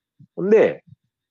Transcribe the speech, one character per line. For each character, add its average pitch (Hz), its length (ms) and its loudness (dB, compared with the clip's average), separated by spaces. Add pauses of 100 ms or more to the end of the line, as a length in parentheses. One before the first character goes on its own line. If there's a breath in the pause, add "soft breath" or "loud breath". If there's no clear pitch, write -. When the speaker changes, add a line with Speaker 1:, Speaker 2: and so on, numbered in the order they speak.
(360)
Speaker 1:
う 170 60 -10
ん。 180 40 -6
Speaker 2:
ん 202 40 -2
で、 190 320 0 (480)